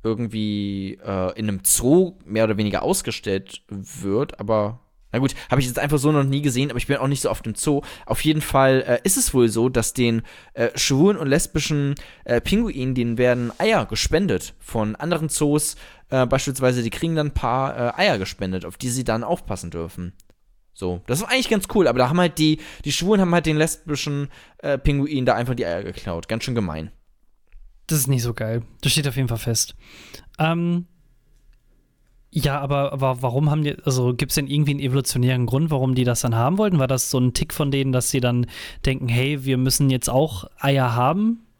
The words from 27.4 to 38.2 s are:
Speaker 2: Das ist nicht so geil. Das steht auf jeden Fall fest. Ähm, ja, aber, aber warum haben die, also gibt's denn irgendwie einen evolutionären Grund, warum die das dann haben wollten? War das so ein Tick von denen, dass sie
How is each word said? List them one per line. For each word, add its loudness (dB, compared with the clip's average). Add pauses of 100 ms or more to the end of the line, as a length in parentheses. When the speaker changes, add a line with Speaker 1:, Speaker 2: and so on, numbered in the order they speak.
Speaker 2:
Das -2
ist -2
nicht 2
so -4
geil. -4 (200)
Das 0
steht 0
auf -4
jeden 0
Fall -4
fest. -2 (640)
Ähm, 0 (1500)
ja, 0
aber, 0
aber 0
warum 2
haben 2
die, -2 (100)
also 2
gibt's -2
denn 0
irgendwie 2
einen -2
evolutionären 0
Grund, 0
warum 2
die 2
das 2
dann 0
haben 2
wollten? 2
War 2
das 0
so 0
ein 4
Tick -4
von 0
denen, 0
dass 0
sie 2